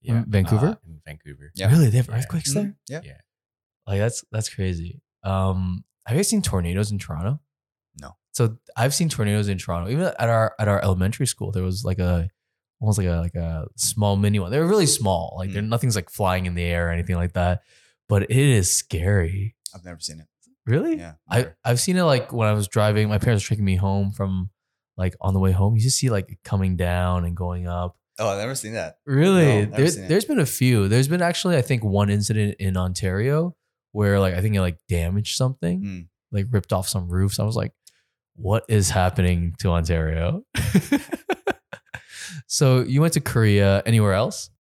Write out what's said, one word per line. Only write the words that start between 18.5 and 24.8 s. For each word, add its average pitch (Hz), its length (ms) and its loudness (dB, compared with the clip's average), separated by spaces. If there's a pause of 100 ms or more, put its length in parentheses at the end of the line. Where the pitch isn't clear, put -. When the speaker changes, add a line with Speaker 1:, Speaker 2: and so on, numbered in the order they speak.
Speaker 1:
scary. 98 800 0 (180)
Speaker 3:
I've 90 120 -20
never 87 140 -16
seen 78 200 -12
it. 78 80 -20 (380)
Speaker 1:
Really? 254 320 0
Speaker 3:
Yeah, 85 160 -14 (160)
Speaker 1:
I, - 80 0
Speaker 3:
never. - 260 -2
Speaker 1:
I've 123 160 2
seen 180 180 0
it, 185 60 2
like, 135 300 2
when 113 140 2
I 107 60 4
was 101 140 0
driving. 107 400 2
My 104 120 0
parents 110 260 2
were - 40 -10
taking 104 160 0
me 95 120 2
home 98 340 0
from, 95 380 -4 (480)